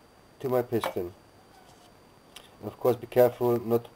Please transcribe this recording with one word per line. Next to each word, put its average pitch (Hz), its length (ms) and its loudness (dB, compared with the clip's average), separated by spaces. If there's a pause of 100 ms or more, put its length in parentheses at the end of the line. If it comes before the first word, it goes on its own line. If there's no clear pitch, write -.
(420)
to 135 80 -6
my 127 120 2
piston. 98 520 -4 (1500)
And 104 80 -12
of 101 140 -12
course 120 160 2
be 120 100 -16
careful 120 580 2
not 117 300 0